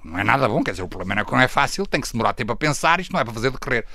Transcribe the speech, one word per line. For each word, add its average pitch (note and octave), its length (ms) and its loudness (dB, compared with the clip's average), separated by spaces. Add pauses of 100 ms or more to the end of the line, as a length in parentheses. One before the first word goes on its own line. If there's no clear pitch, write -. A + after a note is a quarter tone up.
não D#2+ 140 -8
é G2+ 60 0
nada B2 240 4
bom. A2+ 140 0
Quer B2+ 100 -2
dizer, G2+ 100 -6
o F2 60 -4
problema F#2+ 260 -6
não G#2 80 2
é - 20 -4
que - 80 -8
não B2+ 80 4
é B2+ 80 6
fácil, D3 380 0
tem D#3 140 -2
que - 60 -4
se - 60 -10
demorar G#2+ 220 2
tempo A#2+ 180 -2
a A2 40 -4
pensar, D#3+ 440 2
isto F3+ 120 -8
não F#3 80 0
é B2+ 40 2
para A2+ 80 -8
fazer A#2 180 0
de B2 80 -4
correr. A#2+ 360 -2